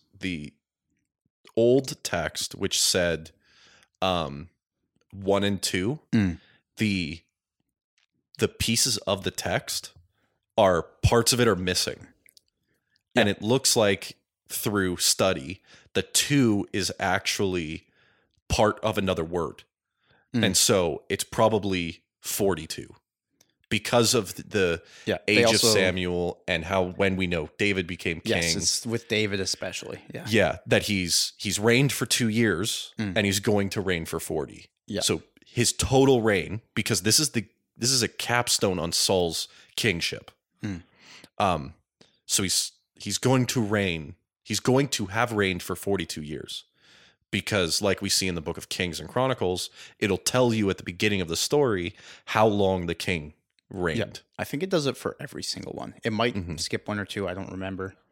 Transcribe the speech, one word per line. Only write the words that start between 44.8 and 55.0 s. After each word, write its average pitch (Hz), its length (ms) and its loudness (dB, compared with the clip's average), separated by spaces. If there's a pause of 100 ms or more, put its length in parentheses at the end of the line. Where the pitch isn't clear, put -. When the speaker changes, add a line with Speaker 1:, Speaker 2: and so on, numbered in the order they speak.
Speaker 1:
to 104 180 -4
have 113 240 -2
reigned 95 320 0
for 92 120 -6
forty-two 90 460 -4
years. - 440 -10 (680)
Because 92 480 0
like 98 220 2
we 101 80 -4
see - 180 0
in 90 60 -2
the 85 80 -6
book 82 160 -6
of - 120 -14
Kings 82 300 -4
and 78 80 -12
Chronicles, 120 640 -2 (300)
it'll 95 180 2
tell 127 340 2
you 107 200 2
at 90 60 -2
the - 60 -18
beginning 98 380 -2
of 82 60 -2
the 82 80 -4
story 110 580 0 (320)
how 110 220 4
long 95 400 2
the 85 80 -2
king 78 380 -4 (360)
reigned. 90 300 -2
Speaker 2:
Yeah. - 220 -8 (180)
I 107 60 -4
think 147 180 -6
it 190 80 -4
does 151 160 0
it 123 100 -2
for - 220 -6